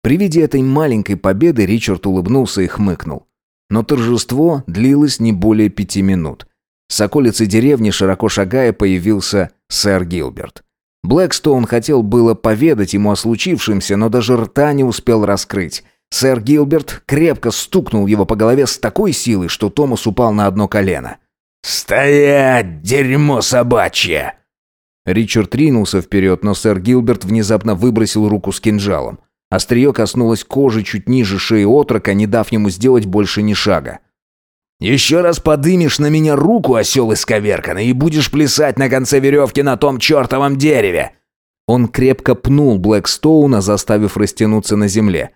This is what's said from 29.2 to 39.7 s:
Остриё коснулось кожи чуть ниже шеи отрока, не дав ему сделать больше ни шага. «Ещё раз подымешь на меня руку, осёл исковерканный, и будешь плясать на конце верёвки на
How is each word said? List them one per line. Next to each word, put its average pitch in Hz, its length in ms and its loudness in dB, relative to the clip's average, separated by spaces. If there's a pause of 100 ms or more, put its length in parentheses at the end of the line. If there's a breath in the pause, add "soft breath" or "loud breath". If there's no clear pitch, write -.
Остриё 120 440 2
коснулось 113 500 0
кожи 120 400 0
чуть 101 240 -8
ниже 110 320 0
шеи 110 240 2
отрока, 113 500 2
не 104 140 2
дав 107 240 -2
ему 104 180 0
сделать 110 360 2
больше 101 360 -2
ни 107 120 0
шага. 78 460 -2 (800)
«Ещё 135 420 0
раз 170 180 0
подымешь 156 600 0
на 147 80 0
меня 156 280 2
руку, 147 400 2
осёл 113 380 0
исковерканный, 104 760 -2
и 127 60 2
будешь 151 360 0
плясать 143 480 0
на 135 120 0
конце 131 300 0
верёвки 139 420 2
на 135 160 0